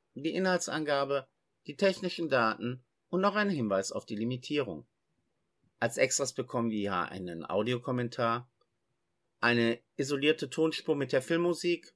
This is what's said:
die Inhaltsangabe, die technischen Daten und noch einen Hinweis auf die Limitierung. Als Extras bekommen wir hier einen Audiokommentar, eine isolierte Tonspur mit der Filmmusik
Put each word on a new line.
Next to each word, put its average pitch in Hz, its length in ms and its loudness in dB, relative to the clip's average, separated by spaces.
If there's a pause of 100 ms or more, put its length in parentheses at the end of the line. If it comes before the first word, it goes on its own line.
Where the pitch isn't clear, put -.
(160)
die 147 180 -4
Inhaltsangabe, 147 920 0 (400)
die 147 100 -12
technischen 185 500 0
Daten 120 560 0 (260)
und 180 120 0
noch 202 140 2
einen 208 160 0
Hinweis 104 400 0
auf - 160 -6
die 113 80 -6
Limitierung. 123 720 -4 (920)
Als 120 180 0
Extras 131 360 2
bekommen 120 380 -2
wir 107 80 -2
hier 98 320 0
einen 87 360 -8
Audiokommentar, 123 1040 -2 (880)
eine 117 400 4 (160)
isolierte 139 540 0
Tonspur 156 460 0
mit 135 160 -2
der 135 100 4
Filmmusik 170 760 0